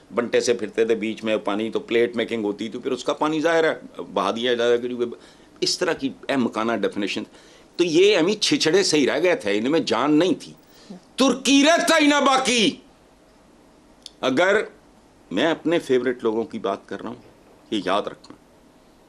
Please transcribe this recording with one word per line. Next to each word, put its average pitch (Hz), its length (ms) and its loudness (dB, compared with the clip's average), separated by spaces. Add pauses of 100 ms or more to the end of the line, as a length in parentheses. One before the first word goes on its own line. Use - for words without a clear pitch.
(140)
बंटे 117 280 0
से 120 120 2
फिरते 107 320 -2
थे 113 100 2
बीच 107 280 -6
में, 107 200 -2
पानी 107 260 -2
तो 104 100 -4
plate 117 360 0
making 113 300 -4
होती 101 240 -4
थी, 120 100 -10
फिर 127 120 -6
उसका 127 220 -4
पानी 151 280 -2
जाहिर 165 240 2
है 131 160 -2 (180)
बहा 95 320 -2
दिया 120 240 -2
जाता, 120 320 0
क्योंकि 120 280 -6 (480)
इस - 160 -2
तरह 165 140 0
की 135 180 -6 (180)
अहमकाना 117 460 0
definition। 101 500 -4 (520)
तो 175 60 2
ये 185 320 4
हमें 190 240 2
छिछड़े 156 440 2
से 156 140 0
ही 139 80 4
रह 117 140 0
गए 175 160 2
थे, 101 220 -2
इनमें 131 280 0
जान 123 280 0
नहीं 160 220 4
थी। - 200 -14 (600)
तुर्की 269 460 4
रहता 320 320 4
ही 302 120 4
ना 285 140 4
बाकी। 254 600 2 (1400)
अगर 180 440 2 (680)
मैं 120 140 2
अपने 160 320 0
favorite 123 440 0
लोगों 113 220 0
की 110 140 -10
बात 101 300 -4
कर 98 100 -10
रहा 107 100 -12
हूँ, - 140 -16 (500)
ये 101 140 -2
याद 98 200 0
रखना, - 280 -18 (720)